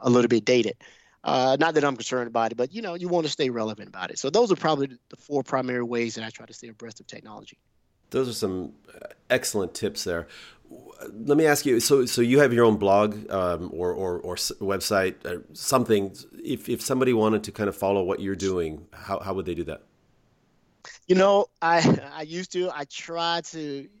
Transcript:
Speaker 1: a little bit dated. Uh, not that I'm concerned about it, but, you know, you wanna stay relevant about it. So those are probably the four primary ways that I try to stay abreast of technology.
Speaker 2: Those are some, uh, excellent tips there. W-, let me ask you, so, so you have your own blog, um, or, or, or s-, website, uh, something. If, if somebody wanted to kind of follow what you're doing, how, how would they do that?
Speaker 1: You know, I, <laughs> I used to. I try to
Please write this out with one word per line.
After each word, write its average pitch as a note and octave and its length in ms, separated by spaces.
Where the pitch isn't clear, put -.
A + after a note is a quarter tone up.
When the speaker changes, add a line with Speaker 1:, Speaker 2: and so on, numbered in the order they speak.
Speaker 1:
a B2 80
little A#2+ 180
bit A2+ 160
dated. A#2+ 320
Uh, C3 340
not D#3+ 160
that D3 100
I'm C#3 120
concerned A#2+ 320
about A2+ 240
it, A#2+ 40
but, B2+ 180
you A3+ 80
know, F3+ 120
you F3+ 140
wanna E3+ 200
stay C#3+ 200
relevant G#2+ 400
about F#2 220
it. - 80
So C3 100
those G3+ 240
are D#3+ 40
probably C#3+ 320
the - 80
four C#3+ 260
primary B2 400
ways A#2 340
that A2 80
I A2 60
try - 140
to - 80
stay - 160
abreast A2+ 320
of - 60
technology. G#2+ 500
Speaker 2:
Those B2+ 180
are A2 60
some, F#2 400
uh, - 120
excellent G#2+ 420
tips - 320
there. E2+ 240
W-, - 240
let D3 140
me D#3+ 80
ask D3 180
you, A#2+ 160
so, C3+ 240
so B2 160
you B2 200
have C3+ 120
your A#2 140
own G#2+ 100
blog, G#2 560
um, F2 400
or, F2+ 180
or, F2 280
or F2 160
s-, - 260
website, F#2+ 640
uh, - 160
something. A2+ 600
If, A#2+ 240
if A#2+ 140
somebody B2+ 320
wanted G#2+ 300
to G2+ 80
kind G2+ 180
of F#2+ 40
follow G2 280
what F#2+ 180
you're G2 160
doing, F2 560
how, - 280
how F#2+ 120
would F#2 140
they F2+ 80
do E2 100
that? D#2 160
Speaker 1:
You F3+ 80
know, G3 320
I, E3 160
<laughs> C#3+ 40
I D#3 60
used E3 320
to. F3+ 180
I D3 140
try E3+ 560
to D3 360